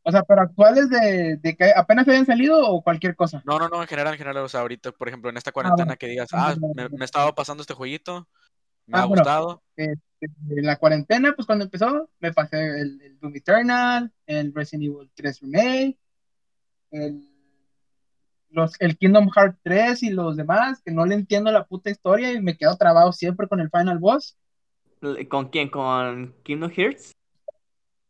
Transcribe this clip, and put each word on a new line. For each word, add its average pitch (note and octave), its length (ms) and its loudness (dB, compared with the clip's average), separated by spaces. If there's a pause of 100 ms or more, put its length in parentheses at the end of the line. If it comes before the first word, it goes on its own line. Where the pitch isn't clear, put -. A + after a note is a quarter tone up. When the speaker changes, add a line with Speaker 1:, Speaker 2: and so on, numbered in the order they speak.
Speaker 1:
o E3+ 100 -2
sea, F#3 120 4
pero G3 180 6
actuales A3 480 6
de, F#3 480 0
de D#3+ 180 -4
que F#3 180 6
apenas A3 340 4
hayan C4 180 4
salido C4+ 420 4
o F3+ 160 -2
cualquier E3+ 320 -2
cosa. - 300 -4
Speaker 2:
No, D3 140 -2
no, E3 100 -2
no, E3+ 120 -4
en E3 60 -8
general, D3+ 260 -4
en D3+ 40 -10
general, C#3 260 -8
o C3 60 -10
sea, B2+ 120 -6
ahorita, A#2+ 300 -8
por A#2+ 160 -12
ejemplo, A#2+ 220 -10
en A#2+ 80 -12
esta B2 140 -10
Speaker 1:
Ah, - 20 -20
Speaker 2:
cuarentena F3 320 0
Speaker 1:
bueno. C#3 120 -8
Speaker 2:
que B2 100 -12
digas, A#2+ 260 -8
Speaker 1:
Ah, D3 160 -2
Speaker 2:
"Ah, D3 100 -4
Speaker 1:
bueno, D#3 160 -8
Speaker 2:
me, B2+ 80 -10
Speaker 1:
bueno. C3 140 -12
Speaker 2:
me C3 80 -8
estaba D3 300 -2
pasando D3 260 -8
este C#3+ 140 -14
jueguito, D#3 520 -12 (600)
me G3+ 100 -4
Speaker 1:
Ah, F#3 60 2
Speaker 2:
ha - 20 2
Speaker 1:
bueno, F#3 160 4
Speaker 2:
gustado". D#3 420 0 (120)
Speaker 1:
este, D3+ 260 -8 (200)
en D3 440 -8
la D3 120 -2
cuarentena, G#3 560 2
pues, C4 120 -8
cuando G#3 200 -2
empezó, B3 440 -4 (100)
me E3+ 140 -6
pasé D3+ 480 -2
el, C#3 200 -8
el - 180 -20
Doom D3 160 -12
Eternal, A#3+ 760 0 (140)
el D3 280 -4
Resident D3+ 320 -8 (100)
Evil C#3 180 -20
tres - 260 -8
Remake, B3+ 580 -2 (920)
el, D3 380 -10 (1200)
los, D#3+ 320 -2
el E3 160 0
Kingdom G3 320 6
Hearts G3 320 4
tres A#3 400 0
y A3+ 80 -2
los E3+ 260 -4
demás, G3+ 480 -2
que E3 80 -10
no E3 140 0
le F#3+ 80 0
entiendo G#3 380 -2
la G#3 140 2
puta F#3 260 -10
historia A3+ 420 0
y A3+ 80 -6
me E3+ 160 -4
quedo D#3+ 180 2
trabado F3 380 6
siempre F3+ 340 -6
con F#3 120 -4
el D#3+ 100 -4
final F3 300 0
boss. A#3 360 0 (960)
Speaker 3:
¿Con C3+ 200 -4
quién? D3 200 -4
¿Con B2+ 760 -6
Kingdom D#3 260 -8
Hearts? G3+ 420 -6 (1000)